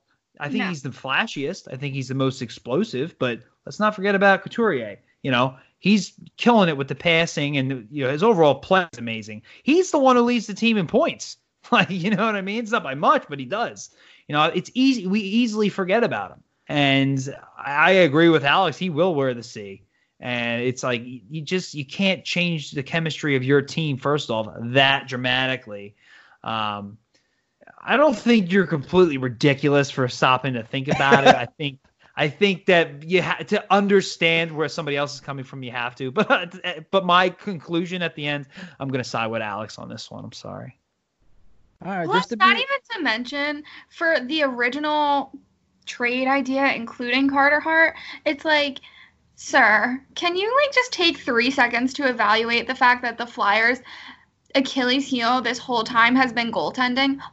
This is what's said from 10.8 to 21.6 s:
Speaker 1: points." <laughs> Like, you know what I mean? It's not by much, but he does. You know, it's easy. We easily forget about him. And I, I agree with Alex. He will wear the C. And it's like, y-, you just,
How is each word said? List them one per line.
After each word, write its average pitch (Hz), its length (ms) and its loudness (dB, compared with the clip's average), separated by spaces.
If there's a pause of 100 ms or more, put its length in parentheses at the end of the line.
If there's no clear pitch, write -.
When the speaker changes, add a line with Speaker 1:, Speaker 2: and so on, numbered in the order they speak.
Speaker 1:
points." 254 540 -2
<laughs> - 300 -10
Like, 202 180 4
you 185 200 -2
know 208 160 0
what 220 100 -2
I 196 60 -4
mean? 202 200 -6
It's 214 100 -8
not 214 120 0
by 135 120 -6
much, 247 340 2
but 143 100 -8
he 131 60 -8
does. 151 460 -8 (360)
You 147 60 -8
know, 151 100 4 (100)
it's 180 200 -4
easy. 247 340 2
We 208 140 0
easily 214 480 0
forget 196 340 0
about 104 280 -4
him. - 120 -20 (240)
And 139 680 0 (220)
I, 131 140 -8
I 156 200 4
agree 170 360 6
with 156 160 4
Alex. 156 340 2
He 185 120 -4
will 165 260 0
wear 135 180 0
the 117 100 -10
C. 101 400 -16 (360)
And 120 420 -4
it's 127 220 -4
like, 123 200 -2
y-, 127 260 -16
you 160 120 -10
just, 175 320 -6